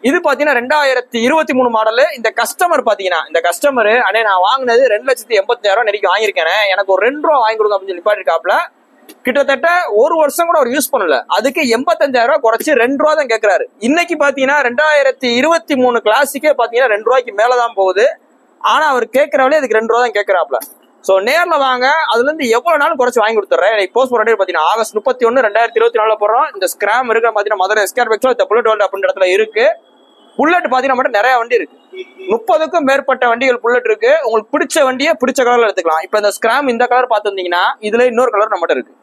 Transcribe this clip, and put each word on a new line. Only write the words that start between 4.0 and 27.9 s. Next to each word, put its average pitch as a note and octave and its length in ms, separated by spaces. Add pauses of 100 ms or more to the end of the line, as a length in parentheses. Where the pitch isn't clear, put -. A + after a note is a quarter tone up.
"அண்ணே A3 220
நான் F#3 180
வாங்கினது B3 340 (120)
ரெண்டு A#3 160
லட்சத்தி B3 300
எண்பத்தஞ்சாயிரம் G#3+ 480
நெருக்கி G3+ 240
வாங்கியிருக்கேனே, F#3 440 (160)
எனக்கு F#3+ 200
ஒரு F#3+ 140
ரெண்டு D4 200
ரூபா D4+ 120
வாங்கி A3 200
கொடுங்க" G#3 180
அப்படின்னு F#3+ 160
சொல்லி F3 100
நிப்பாட்டிருக்காப்ல. F#3+ 540 (680)
கிட்டத்தட்ட C4+ 460 (340)
ஒரு E4 140
வருஷம் D#4+ 320
கூட E4+ 100
அவர் A#3+ 160
யூஸ் C#4+ 200
பண்ணல, F3 220 (200)
அதுக்கு C4+ 260 (140)
எண்பத்தஞ்சாயிரம் C#4 540
ரூபாய் D4 140
குறைச்சு A3+ 260 (120)
ரெண்டு B3+ 200
ரூபா D4+ 120
தான் C#4 180
கேக்குறாரு. B3 320 (140)
இன்னைக்கு E4+ 360
பாத்தீங்கன்னா C#4 440 (100)
ரெண்டாயிரத்தி C4+ 600 (120)
இருபத்தி D#4+ 360
மூணு B3 280
கிளாசிக்கே C#4 560
பாத்தீங்கன்னா A#3 340
ரெண்டு G#3+ 140
ரூபாய்க்கு B3 240
மேல A#3 240
தான் A#3+ 240
போகுது. F#3+ 260 (540)
ஆனா B3+ 260
அவர் B3 200 (120)
கேக்குற C#4+ 240
விலை C#4 160
அதுக்கு A3 220
ரெண்டு A3+ 120
ரூபா A#3+ 140
தான் G#3+ 120
கேக்குறாப்ல. F3+ 400 (480)
So F#3+ 140
நேர்ல D#4+ 380
வாங்க, B3+ 280 (260)
அதுல A#3+ 160
இருந்து D#4 200
எவ்வளவு D4 340
நாளும் D#4 180
குறைச்சு A#3+ 220
வாங்கி A3 160
கொடுத்துட்றேன். F#3 360
இன்னைக்கு G3+ 220
போஸ்ட் B3+ 140
போற A#3 120
டேட் A3 180
பாத்தீங்கன்னா E3+ 320
ஆகஸ்ட் A3 260
முப்பத்தி B3+ 280
ஒண்ணு, B3+ 200
ரெண்டாயிரத்தி A3+ 340
இருபத்தி A#3 200
நாலுல A3 200
போடுறோம். A3+ 340
இந்த F#3+ 200
ஸ்கிராம் A#3 360
இருக்கிற A3+ 240
பாத்தீங்கன்னா G3+ 300
மதுரை G#3 180
எஸ் F#3 140